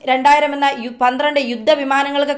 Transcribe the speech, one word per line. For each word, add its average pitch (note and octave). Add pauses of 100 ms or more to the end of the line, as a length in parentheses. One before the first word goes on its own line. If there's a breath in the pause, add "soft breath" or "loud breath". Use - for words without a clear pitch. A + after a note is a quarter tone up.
(100)
രണ്ടായിരം C#4+
എന്ന C#4+ (180)
യു-, A#3+
പന്ത്രണ്ട് C#4+ (120)
യുദ്ധവിമാനങ്ങൾക്ക് C#4